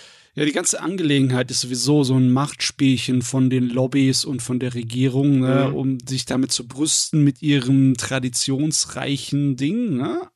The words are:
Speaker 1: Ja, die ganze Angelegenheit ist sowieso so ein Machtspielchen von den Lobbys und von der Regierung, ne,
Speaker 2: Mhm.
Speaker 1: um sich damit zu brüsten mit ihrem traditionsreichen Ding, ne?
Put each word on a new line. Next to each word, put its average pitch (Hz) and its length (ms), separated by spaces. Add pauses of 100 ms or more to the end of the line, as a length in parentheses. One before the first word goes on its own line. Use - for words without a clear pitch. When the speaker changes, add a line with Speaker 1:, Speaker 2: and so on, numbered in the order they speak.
(360)
Speaker 1:
Ja, 151 100
die 147 60
ganze - 300
Angelegenheit 139 680
ist - 120
sowieso 127 420
so 131 120
ein 127 140
Machtspielchen 127 920
von 131 260
den 123 200
Lobbys 127 540
und 127 200
von 127 160
der 123 160
Regierung, 127 640
ne, 135 280
Speaker 2:
Mhm. 139 80
Speaker 1:
um 131 240
sich 127 280
damit 131 240
zu 120 160
brüsten 147 560
mit 139 180
ihrem 135 560
traditionsreichen 135 1600
Ding, 165 420
ne? 214 380